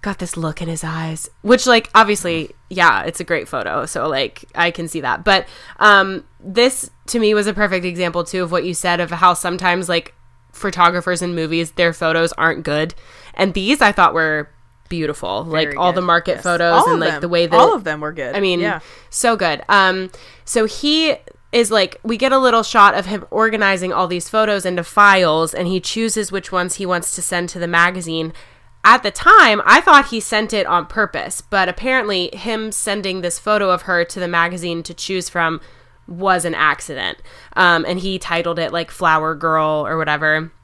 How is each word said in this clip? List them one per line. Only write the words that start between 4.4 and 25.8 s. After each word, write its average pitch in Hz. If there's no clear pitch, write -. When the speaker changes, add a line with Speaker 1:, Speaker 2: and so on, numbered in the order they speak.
Speaker 1:
I 170
can 170
see 160
that. 135
But, 190
um, 196
this, 233
to -
me, 214
was 208
a 208
perfect 185
example, 175
too, 180
of 165
what 180
you 175
said, 175
of 170
how 175
sometimes, 180
like, 170
photographers 180
in 175
movies, 165
their 170
photos 165
aren't 165
good. 156
And 190
these, 214
I 208
thought, 185
were 156
beautiful. 151
Like, 160
Speaker 2:
Very 143
Speaker 1:
all 175
the 185
Speaker 2:
good. 180
Speaker 1:
market 170
Speaker 2:
Yes. -
Speaker 1:
photos 170
Speaker 2:
All -
Speaker 1:
and, -
Speaker 2:
of 170
Speaker 1:
like, 160
Speaker 2:
them. 143
Speaker 1:
the 170
way 170
that 165
Speaker 2:
All 440
of 247
them 156
were 151
good. 131
Speaker 1:
I 202
mean, 180
Speaker 2:
Yeah. 175
Speaker 1:
so 233
good. 175
Um, 185
so 220
he 302
is, 226
like, 190
we 226
get 254
a 269
little 240
shot 202
of 185
him 196
organizing 202
all 180
these 175
photos 214
into 180
files, 175
and 180
he 185